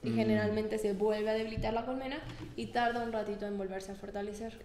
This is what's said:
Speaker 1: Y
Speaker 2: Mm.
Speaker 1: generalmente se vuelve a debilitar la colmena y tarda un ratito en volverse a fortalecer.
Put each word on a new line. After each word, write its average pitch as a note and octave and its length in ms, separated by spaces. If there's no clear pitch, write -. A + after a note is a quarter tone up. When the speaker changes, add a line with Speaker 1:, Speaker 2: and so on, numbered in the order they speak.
Speaker 1:
Y A#3 60
Speaker 2:
Mm. A3+ 60
Speaker 1:
generalmente G#3+ 640
se G#3+ 160
vuelve G#3 360
a G#3+ 40
debilitar A3 400
la A#3 120
colmena C4 320
y A3+ 100
tarda A#3+ 340
un A3+ 120
ratito G#3 320
en G3+ 120
volverse F#3+ 360
a - 20
fortalecer. G#3 680